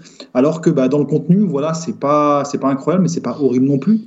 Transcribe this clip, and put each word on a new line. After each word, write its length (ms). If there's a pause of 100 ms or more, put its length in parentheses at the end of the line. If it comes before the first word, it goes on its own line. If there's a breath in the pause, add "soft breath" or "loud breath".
(360 loud breath)
Alors 260
que, 80
bah, 180
dans 120
le 60
contenu, 340
voilà, 340
c'est 240
pas, 480
c'est 140
pas 100
incroyable, 340
mais 60
c'est 120
pas 180
horrible 260
non 140
plus. 280